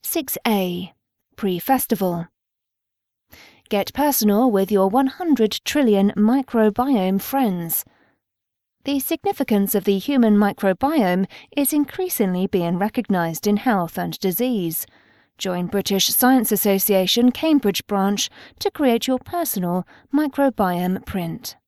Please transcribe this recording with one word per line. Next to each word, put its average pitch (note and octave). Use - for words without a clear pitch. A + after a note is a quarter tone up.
Six -
A, F#3
pre-festival. F#3
Get G3+
personal B3
with G3
your G3
one C4
hundred C4
trillion G#3
microbiome G#3+
friends. F#3
The C#4
significance C4
of G3
the G3+
human G#3
microbiome G3+
is C#4+
increasingly B3
being F3
recognized F#3
in G#3
health F#3+
and E3+
disease. F#3+
Join F3+
British G3
Science B3+
Association G3
Cambridge C#4+
branch G3
to G4
create A#3+
your B3+
personal F#3
microbiome G3
print. E3+